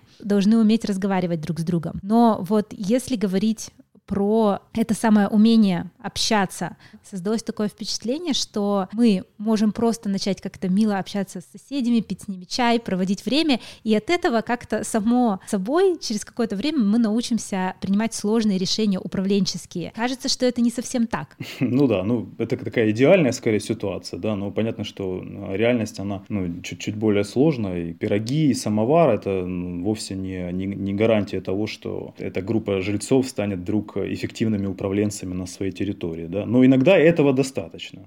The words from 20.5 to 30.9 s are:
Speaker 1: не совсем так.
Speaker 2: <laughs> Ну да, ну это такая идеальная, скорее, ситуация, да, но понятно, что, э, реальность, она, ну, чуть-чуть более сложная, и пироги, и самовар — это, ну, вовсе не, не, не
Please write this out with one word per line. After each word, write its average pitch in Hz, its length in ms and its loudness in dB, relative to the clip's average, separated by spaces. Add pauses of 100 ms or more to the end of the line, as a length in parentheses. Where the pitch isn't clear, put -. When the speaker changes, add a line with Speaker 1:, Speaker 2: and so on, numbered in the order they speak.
Speaker 1:
не 240 80 4
совсем 240 380 -2
так. 151 300 -6 (220)
Speaker 2:
<laughs> 120 140 0
Ну 135 140 4
да, 95 160 2
ну 110 340 -2
это 117 200 -2
такая 110 340 0
идеальная, 135 400 6
скорее, 107 280 0
ситуация, 95 600 -6
да, 104 160 -2
но 101 160 -6
понятно, 107 320 -4
что, 95 400 -6
э, 95 340 -8
реальность, 113 420 0
она, 98 300 -6
ну, 92 320 -4
чуть-чуть 104 340 -8
более 104 280 2
сложная, 104 640 0
и 85 80 -8
пироги, 110 560 0
и 120 40 2
самовар — 120 640 2
это, 95 300 -2
ну, 90 380 -6
вовсе 104 320 -4
не, 92 360 -6
не, 92 140 -4
не 98 280 -4